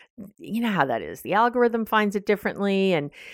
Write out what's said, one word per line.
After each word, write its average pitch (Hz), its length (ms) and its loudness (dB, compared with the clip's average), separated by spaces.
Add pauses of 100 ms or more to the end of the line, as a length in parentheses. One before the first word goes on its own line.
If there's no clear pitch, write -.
(360)
you 214 240 -4
know 233 80 0
how 175 160 4
that 120 160 -2
is. 80 200 -10
The 147 120 -4
algorithm 233 520 2
finds 208 300 0
it 202 120 -2
differently. 196 640 0
And, 147 160 0 (240)